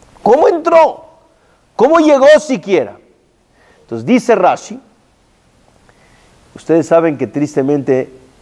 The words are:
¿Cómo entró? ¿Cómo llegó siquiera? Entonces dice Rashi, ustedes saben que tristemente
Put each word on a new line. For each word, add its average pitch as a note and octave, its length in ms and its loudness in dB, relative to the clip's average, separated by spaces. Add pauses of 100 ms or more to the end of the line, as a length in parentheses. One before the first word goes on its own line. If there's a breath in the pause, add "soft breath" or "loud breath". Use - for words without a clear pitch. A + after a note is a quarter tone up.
(220)
¿Cómo D4+ 260 2
entró? E4 560 0 (680)
¿Cómo D4 240 2
llegó D4 280 2 (120)
siquiera? F3 580 -4 (840 soft breath)
Entonces A#2 240 -12
dice A#3 280 0
Rashi, F#3 460 -2 (1700 soft breath)
ustedes D#3+ 320 -2
saben E3 320 0
que B2+ 80 -4
tristemente C#3 840 -4 (320)